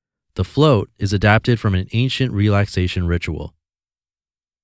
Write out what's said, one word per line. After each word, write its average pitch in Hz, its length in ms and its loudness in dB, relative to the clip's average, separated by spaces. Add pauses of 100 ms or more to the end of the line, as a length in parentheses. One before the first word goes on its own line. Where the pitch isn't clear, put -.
(360)
The 92 80 -4
float 135 560 2
is 101 140 -2
adapted 107 460 2
from 104 140 -2
an 92 200 -2
ancient 127 380 -2
relaxation 98 760 0
ritual. 80 480 -4 (1080)